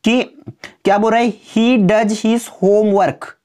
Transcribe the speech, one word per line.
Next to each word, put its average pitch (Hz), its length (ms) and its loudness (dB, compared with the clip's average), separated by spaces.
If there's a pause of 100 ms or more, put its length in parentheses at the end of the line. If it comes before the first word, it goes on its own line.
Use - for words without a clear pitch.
कि 233 200 0 (600)
क्या 196 120 2
बोल 220 140 0
रहा 233 100 2
है, 240 120 -2 (240)
"He 220 340 2
does 214 200 0 (140)
his 233 160 0 (220)
homework 202 600 0 (200)